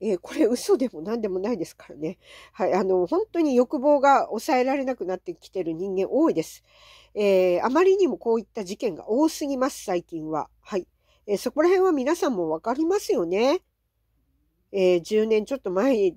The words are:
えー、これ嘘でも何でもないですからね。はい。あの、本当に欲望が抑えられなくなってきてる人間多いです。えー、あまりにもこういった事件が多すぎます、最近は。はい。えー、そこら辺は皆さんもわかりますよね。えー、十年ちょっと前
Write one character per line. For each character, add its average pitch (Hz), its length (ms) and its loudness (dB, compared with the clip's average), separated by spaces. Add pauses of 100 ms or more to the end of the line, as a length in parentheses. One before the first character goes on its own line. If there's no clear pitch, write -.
え 208 140 -2
ー、 175 60 -2
こ - 140 -16
れ 294 120 2
嘘 247 300 0
で 247 120 -2
も 156 120 -14
何 214 200 -6
で 214 80 -4
も 185 100 -4
な 208 140 -4
い 226 40 -2
で 160 80 -6
す - 120 -12
か - 120 -20
ら - 80 -20
ね。 160 220 -8 (340)
は 190 140 -4
い。 156 80 2
あ 196 100 2
の、 185 220 0
本 349 160 0 (100)
当 339 80 0
に 294 140 0
欲 247 240 2
望 285 220 4
が 269 260 4
抑 254 320 -2
え 247 60 2
ら 269 120 0
れ 277 80 -4
な 254 120 -4
く 185 100 -10
な 185 100 -4
っ - 20 -10
て - 160 -12
き - 140 -20
て 185 140 -6
る 165 100 -6
人 185 220 -6
間 185 160 -2
多 302 180 2
い 190 60 0
で 156 80 0
す。 - 200 -20 (520)
え 185 440 4
ー、 - 60 -2
あ 233 60 0
ま 320 140 4
り 381 120 6
に 370 120 2
も 208 100 -4
こ 226 160 -2
う 233 60 0
い - 20 -6
っ - 40 -20
た 214 180 -10
事 185 120 -10
件 202 180 -4
が 131 140 -12
多 277 200 2
す - 180 -6
ぎ 277 100 -4
ま 262 140 0
す、 - 140 -12
最 180 180 -2
近 156 260 -10
は。 156 220 -4 (100)
は - 160 -8
い。 180 100 -6 (400)
え 202 80 -2
ー、 185 40 0
そ - 140 -6
こ 302 100 0
ら 349 60 4
辺 381 180 4
は 370 60 2
皆 285 240 0
さ 349 120 -2
ん 254 60 0
も 170 160 -2
わ 160 100 -2
か 240 140 -4
り 302 100 -2
ま 370 140 0
す 403 140 -4
よ 220 120 0
ね。 226 380 0 (1080)
え 185 240 4
ー、 170 60 -2
十 214 240 0
年 214 180 2
ち - 80 -8
ょ 277 60 -2
っ - 20 -20
と 196 100 -6
前 196 460 2